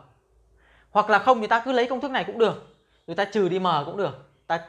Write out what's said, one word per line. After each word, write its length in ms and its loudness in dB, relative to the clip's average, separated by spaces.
Hoặc 180 2
là 100 6
không 220 4
thì 60 -4
ta 180 2
cứ 60 -2
lấy 160 2
công 140 -6
thức 100 -6
này 120 -2
cũng 140 -12
được. 380 -2
Rồi 80 -10
ta 100 -2
trừ 240 0
đi 100 -2
M 80 -2
cũng 120 -10
được. 340 -6
Ta 220 -4